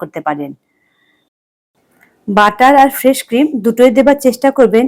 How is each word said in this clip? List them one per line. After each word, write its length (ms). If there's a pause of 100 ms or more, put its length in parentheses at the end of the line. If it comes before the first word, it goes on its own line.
করতে 200
পারেন। 300 (1800)
বাটার 540
আর 160
ফ্রেশ 200 (100)
ক্রিম 180 (180)
দুটোই 320
দেবার 280
চেষ্টা 260
করবেন, 380